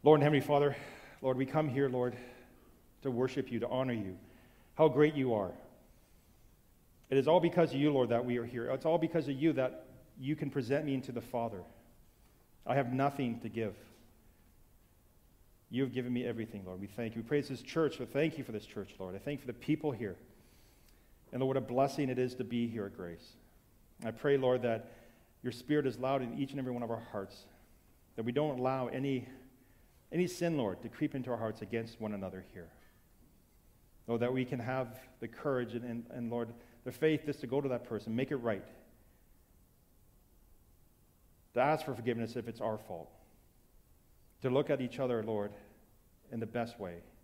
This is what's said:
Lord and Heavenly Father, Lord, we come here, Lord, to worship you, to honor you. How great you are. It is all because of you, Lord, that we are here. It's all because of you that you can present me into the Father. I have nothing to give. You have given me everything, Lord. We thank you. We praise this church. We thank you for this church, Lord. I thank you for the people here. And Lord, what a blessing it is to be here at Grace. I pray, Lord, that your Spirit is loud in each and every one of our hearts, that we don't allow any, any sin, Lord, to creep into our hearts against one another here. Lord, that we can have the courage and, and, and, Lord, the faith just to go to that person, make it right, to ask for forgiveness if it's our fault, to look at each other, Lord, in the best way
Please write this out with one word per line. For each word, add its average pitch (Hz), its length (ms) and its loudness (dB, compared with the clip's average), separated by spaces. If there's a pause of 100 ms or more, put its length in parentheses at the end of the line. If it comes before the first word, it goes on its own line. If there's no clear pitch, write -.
Lord 151 160 12
and 143 60 6
Heavenly 147 200 6
Father, 143 300 4 (480)
Lord, 131 140 2
we 135 100 2
come 156 220 2
here, 135 200 2
Lord, 123 280 0 (840)
to 135 100 -2
worship 127 400 0
you, 113 80 0
to 117 80 -2
honor 131 240 0
you. 98 240 -4 (580)
How 160 140 6
great 151 260 6
you 131 200 2
are. 98 180 0 (1600)
It 135 80 6
is 135 80 4
all 170 140 8
because 165 340 4
of 135 60 2
you, 147 120 6
Lord, 127 180 4
that 117 140 4
we 123 140 0
are 117 60 -2
here. 117 260 -4
It's 131 160 -2
all 160 120 4
because 160 300 0
of 139 60 -2
you 151 200 4
that 127 320 -2 (320)
you 139 180 -2
can 143 120 -4
present 135 360 0
me 139 100 0
into 131 160 -4
the 120 100 -4
Father. 110 420 -4 (1000)
I 127 120 2
have 127 160 2
nothing 131 480 0
to 113 80 -8
give. 104 260 -2 (2000)
You 123 120 -2
have 123 100 -2
given 123 200 -2
me 120 120 0
everything, 107 400 -6
Lord. 92 160 -10
We 98 60 -8
thank 113 300 -6
you. 113 60 -6
We 113 60 -10
praise 139 200 0
this 127 140 -8
church. - 360 0
We 123 80 -6
thank 151 320 0
you 131 60 -8
for 117 80 -10
this 107 120 -6
church, - 340 -10
Lord. 92 180 -8
I - 20 -10
thank 143 220 -6
you - 60 -12
for 123 60 -8
the - 60 -10
people 156 320 0
here. 107 260 -6 (1160)
And 123 80 -4
Lord, 131 160 2
what 123 80 0
a - 20 -8
blessing 135 440 2
it 127 80 0
is 127 180 0
to 120 80 -4
be 120 240 0
here 113 180 -4
at 98 100 -12
Grace. 85 360 -12 (720)
I 113 80 -4
pray, 143 240 4
Lord, 127 260 4
that 113 300 0 (500)
your 120 100 -4
Spirit 147 340 0
is 113 120 -2
loud 131 240 0
in 120 160 -4
each 135 120 -2
and 143 100 -6
every 127 120 -4
one 120 120 -4
of 113 60 -6
our 113 200 -4
hearts, - 340 -8 (720)
that 113 80 -4
we 120 60 0
don't 143 280 0
allow 131 280 0
any, 131 400 -2 (840)
any 175 160 2
sin, 170 280 0
Lord, 101 260 0
to 117 60 -8
creep 147 280 -2
into 127 160 -4
our 117 40 -2
hearts 110 240 -4
against 113 400 -6
one 107 140 -4
another 92 380 -8
here. 85 160 -14 (1400)
Lord, 117 160 0
that 123 100 0
we 131 120 0
can 127 160 -4
have 127 400 -4 (180)
the 120 100 -10
courage 123 460 -2
and, 120 100 -4
and, 117 260 -6
and, 117 200 -6
Lord, 117 220 -4 (300)
the 127 80 -8
faith 151 360 2
just 143 160 -6
to 131 40 -10
go 135 140 0
to 139 80 -4
that 120 160 -2
person, 110 320 -4
make 131 140 0
it 147 60 -2
right, 113 280 -2 (3000)
to 120 80 2
ask 151 240 4
for 135 100 -4
forgiveness 117 420 -2
if 117 120 -6
it's 113 120 -10
our 107 180 -2
fault, 82 320 -12 (1300)
to 131 80 0
look 139 220 2
at 135 100 2
each 123 180 -4
other, 123 240 0
Lord, 104 300 -2 (800)
in 117 80 -6
the 113 60 -4
best 117 340 -4
way 90 140 -8 (300)